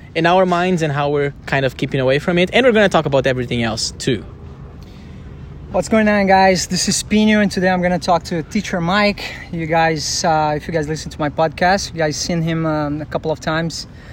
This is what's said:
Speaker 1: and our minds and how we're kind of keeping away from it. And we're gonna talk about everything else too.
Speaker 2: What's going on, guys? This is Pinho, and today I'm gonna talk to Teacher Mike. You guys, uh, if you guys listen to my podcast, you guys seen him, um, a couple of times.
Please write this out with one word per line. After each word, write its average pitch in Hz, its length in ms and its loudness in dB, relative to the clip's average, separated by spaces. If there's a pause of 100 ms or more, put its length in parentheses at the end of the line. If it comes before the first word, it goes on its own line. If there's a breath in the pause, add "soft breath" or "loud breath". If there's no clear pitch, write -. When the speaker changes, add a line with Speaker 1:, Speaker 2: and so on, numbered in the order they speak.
(140 loud breath)
Speaker 1:
and 170 140 0
our 185 180 4
minds 180 360 0
and 151 100 0
how 143 180 -2
we're 143 220 0 (140)
kind 139 200 0
of 123 100 -4
keeping 143 240 -4
away 131 200 2
from 175 180 0
it. 180 140 2
And 240 120 4
we're 262 80 6
gonna 208 160 4
talk 165 180 2
about 135 200 2
everything 127 380 -2
else 110 340 -4
too. 110 260 -2 (1500 loud breath)
Speaker 2:
What's 185 160 0
going 220 180 4
on, 208 220 4
guys? 190 400 6
This 175 200 -2
is - 140 -2
Pinho, 214 400 4
and 202 80 2
today 185 200 0
I'm 180 120 2
gonna 180 160 2
talk 170 320 2
to 165 140 -2
Teacher - 360 -4
Mike. 202 540 0 (160 loud breath)
You 165 160 -6
guys, 165 560 0
uh, 156 340 2
if 147 120 -8
you 175 40 -6
guys 156 160 -2
listen 156 220 -8
to - 80 -12
my 151 100 -2
podcast, 175 640 0
you 165 60 -6
guys 156 180 0
seen 170 260 -2
him, 165 240 -2
um, 151 360 -2
a - 40 -10
couple 160 260 -4
of 143 80 -6
times. 165 480 -4 (240 loud breath)